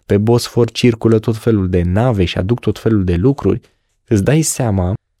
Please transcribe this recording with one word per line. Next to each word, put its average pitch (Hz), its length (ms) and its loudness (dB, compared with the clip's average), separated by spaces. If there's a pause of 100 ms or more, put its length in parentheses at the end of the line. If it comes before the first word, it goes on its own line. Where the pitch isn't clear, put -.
pe 101 120 2
Bosfor 113 540 0
circulă 113 480 2
tot 110 180 -4
felul 101 320 0
de 90 120 0
nave 98 440 0
și - 120 -4
aduc 98 220 -2
tot - 200 -4
felul 110 240 0
de 90 120 0
lucruri, 101 460 0 (460)
îți 101 160 2
dai 143 180 2
seama 98 520 -2 (260)